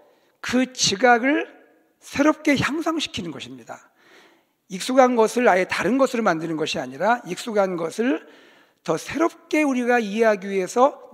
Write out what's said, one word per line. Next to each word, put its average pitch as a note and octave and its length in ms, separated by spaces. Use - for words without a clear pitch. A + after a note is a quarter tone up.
그 B3+ 320
지각을 B3 800
새롭게 D4 580
향상시키는 D4 760
것입니다. B2 580
익숙한 B3+ 480
것을 A3+ 320
아예 F#3 180
다른 A3 320
것으로 B3+ 240
만드는 E3 340
것이 D3+ 220
아니라, D#3 480
익숙한 F#3+ 520
것을 A3+ 500
더 E3+ 140
새롭게 - 640
우리가 B3 340
이해하기 G#3 520
위해서 G3 640